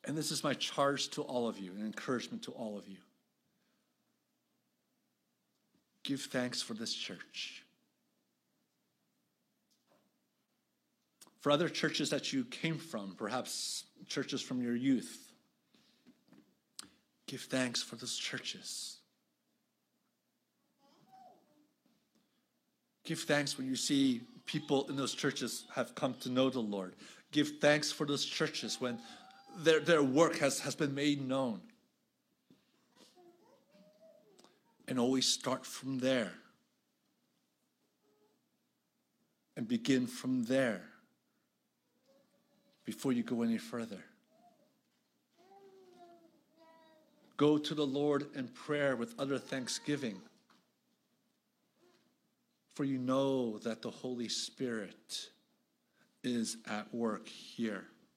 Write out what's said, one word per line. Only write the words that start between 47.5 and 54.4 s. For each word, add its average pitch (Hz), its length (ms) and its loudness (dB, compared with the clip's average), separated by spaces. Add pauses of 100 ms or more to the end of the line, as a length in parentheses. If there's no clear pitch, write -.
to 147 160 -2
the 147 120 0
Lord 143 480 2
in 131 140 -6
prayer 143 460 0
with 117 240 -4
utter 135 200 0
thanksgiving. 127 840 -4 (2500)
For 147 100 -2
you 135 140 0
know 131 600 2
that 113 240 -4
the 117 80 -4
Holy 120 380 -6
Spirit - 1040 -6 (920)